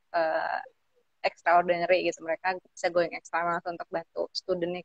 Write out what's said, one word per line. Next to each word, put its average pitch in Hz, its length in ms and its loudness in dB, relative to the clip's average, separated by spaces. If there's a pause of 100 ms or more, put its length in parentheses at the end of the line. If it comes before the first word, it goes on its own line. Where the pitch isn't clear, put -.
(180)
eh, 165 400 0 (720)
extraordinary 175 680 4 (120)
gitu. 165 200 -4
Mereka 160 200 -2 (260)
bisa - 220 -2
going 170 220 2
extra - 280 -4
mile 170 160 -2 (120)
untuk - 220 -12
bantu 165 260 -6 (180)
studentnya 180 440 -2